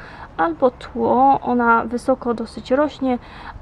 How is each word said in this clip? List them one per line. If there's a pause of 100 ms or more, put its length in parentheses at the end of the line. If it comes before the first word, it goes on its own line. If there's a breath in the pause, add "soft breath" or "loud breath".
(360 loud breath)
albo
tło,
ona
wysoko
dosyć
rośnie, (440 loud breath)